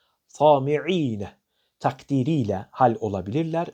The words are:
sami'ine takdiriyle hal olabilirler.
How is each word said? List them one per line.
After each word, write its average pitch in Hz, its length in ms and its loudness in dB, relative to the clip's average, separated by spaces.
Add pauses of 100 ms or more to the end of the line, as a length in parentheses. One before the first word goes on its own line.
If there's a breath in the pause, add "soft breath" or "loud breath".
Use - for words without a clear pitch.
(260)
sami'ine 143 1040 0 (480)
takdiriyle 131 920 -2
hal 120 300 2
olabilirler. 135 720 -4